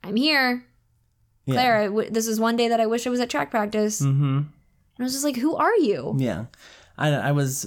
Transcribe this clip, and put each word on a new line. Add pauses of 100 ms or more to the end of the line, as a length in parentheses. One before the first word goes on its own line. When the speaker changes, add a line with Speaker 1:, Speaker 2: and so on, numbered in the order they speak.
Speaker 1:
"I'm
here. (800)
Speaker 2:
Yeah.
Speaker 1:
Claire,
I
w-,
this
is
one
day
that
I
wish
I
was
at
track
practice."
Speaker 2:
Mm-hmm.
Speaker 1:
And (520)
I
was
just
like,
"Who
are
you?"
Speaker 2:
Yeah. (520)
I,
I
was